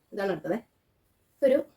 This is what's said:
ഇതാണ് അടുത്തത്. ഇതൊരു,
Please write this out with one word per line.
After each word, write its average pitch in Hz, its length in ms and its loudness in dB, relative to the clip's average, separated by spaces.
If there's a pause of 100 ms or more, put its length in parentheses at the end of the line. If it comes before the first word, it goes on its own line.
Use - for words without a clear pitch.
(120)
ഇതാണ് 196 220 -4
അടുത്തത്. 165 240 -4 (840)
ഇതൊരു, 277 180 4 (180)